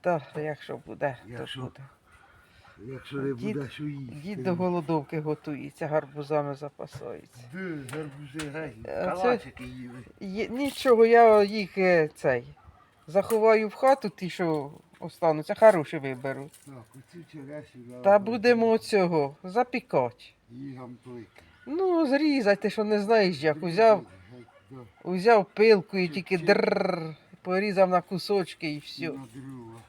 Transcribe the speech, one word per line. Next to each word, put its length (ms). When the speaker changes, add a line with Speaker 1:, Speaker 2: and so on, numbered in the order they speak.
Speaker 1:
Да, 220
якщо 400
буде, 400
Speaker 2:
Якщо, 340
Speaker 1:
то 60
буде. 140
Speaker 2:
якщо 240
не 180
Speaker 1:
Дід, 220
Speaker 2:
буде, 140
що 140
їсти. 300
Speaker 1:
дід 280
до 120
голодовки 680
готується, 680
гарбузами 680
запасається. 840
Speaker 2:
Де, 60
гарбузи 600
геть, 200
Speaker 1:
Е, 200
Speaker 2:
калачики 600
їли. 340
Speaker 1:
є, 280
нічого, 580
я 360
їх, 360
е, 300
цей... 360
заховаю 600
в 60
хату, 340
ті, 220
що 400
остануться, 540
хороші 440
виберу. 520
Speaker 2:
Так, 80
оцю 380
черешню, 560
да, 140
Speaker 1:
Та 80
Speaker 2:
да. 80
Speaker 1:
будемо 600
цього 680
запікати. 800
Speaker 2:
Її 260
гамплики. 640
Speaker 1:
Ну, 400
зрізати, 560
ти 80
що 140
не 160
знаєш, 420
як 160
Speaker 2:
Зрізати, 140
Speaker 1:
узяв, 260
Speaker 2:
геть, 100
да. 60
Speaker 1:
узяв 340
пилку 540
і 100
Speaker 2:
Чи, 60
Speaker 1:
тільки 240
Speaker 2:
чи 60
Speaker 1:
дрррр, 720
порізав 480
на 100
кусочки 720
і 40
все. 260
Speaker 2:
І 40
на 40
дрова. 540